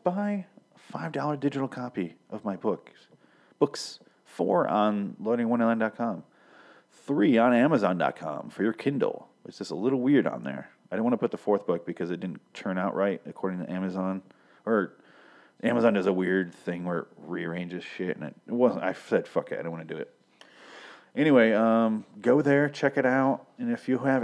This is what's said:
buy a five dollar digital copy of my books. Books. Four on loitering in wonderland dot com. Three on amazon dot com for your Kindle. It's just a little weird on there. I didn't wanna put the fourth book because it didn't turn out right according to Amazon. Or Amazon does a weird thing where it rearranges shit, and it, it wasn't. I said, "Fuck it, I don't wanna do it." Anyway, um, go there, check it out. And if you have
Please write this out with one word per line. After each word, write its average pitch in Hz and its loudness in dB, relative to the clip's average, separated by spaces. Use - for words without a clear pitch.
buy 202 -2
a - -20
five - -10
dollar 143 -4
digital 139 -2
copy 120 -6
of 107 -10
my 98 -2
books. - -6
Books. - -2
Four - 0
on 104 0
loitering 117 0
in - 0
wonderland 117 2
dot 110 -2
com. 117 -4
Three 147 2
on 123 6
amazon 117 4
dot 71 0
com - -10
for - -4
your 113 2
Kindle. - -4
It's - -18
just 95 -10
a 80 -6
little 123 0
weird 123 4
on - -4
there. 67 -8
I 90 -6
didn't 110 -2
wanna 120 2
put 117 -2
the 104 -6
fourth 101 0
book 85 -2
because 87 -6
it 90 -4
didn't 92 -8
turn 95 -6
out 95 -2
right 98 0
according 90 -6
to - -12
Amazon. 92 -4
Or 107 0
Amazon 117 4
does 95 0
a 98 4
weird 92 0
thing 90 -8
where 87 -2
it - -8
rearranges 85 -8
shit, - -6
and 78 -10
it, - -14
it 107 -6
wasn't. 120 2
I 92 0
said, - -2
"Fuck - -4
it, - -6
I - -8
don't 82 -6
wanna 82 -10
do 76 -10
it." - -10
Anyway, 127 6
um, 113 2
go 123 4
there, 143 4
check 143 -2
it 135 2
out. 131 2
And 120 -4
if 120 -4
you 131 2
have 131 0